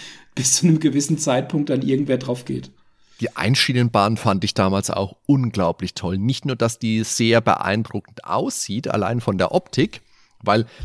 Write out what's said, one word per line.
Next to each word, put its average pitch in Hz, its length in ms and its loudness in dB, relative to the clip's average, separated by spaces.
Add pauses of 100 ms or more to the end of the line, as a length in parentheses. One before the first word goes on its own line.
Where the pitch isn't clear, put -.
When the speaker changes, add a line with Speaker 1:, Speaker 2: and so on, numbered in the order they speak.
(120)
Speaker 1:
<laughs> - 240 -20
bis - 180 0
zu - 120 2
einem 160 140 6
gewissen 143 380 0
Zeitpunkt 143 520 -2
dann 135 120 0
irgendwer 135 360 0
drauf 127 280 -6
geht. 127 260 -8 (480)
Speaker 2:
Die - 160 -4
Einschienenbahn 117 800 2
fand 98 300 0
ich - 80 -4
damals 98 360 2
auch - 360 -4
unglaublich 104 680 0
toll. 92 240 -4
Nicht 117 280 -2
nur, 135 100 -2
dass 113 240 0
die 113 240 0
sehr 113 380 4
beeindruckend - 840 -2
aussieht, 123 640 -4
allein 107 320 0
von 104 180 -2
der 90 140 0
Optik, - 500 -2 (400)
weil 110 240 2 (180)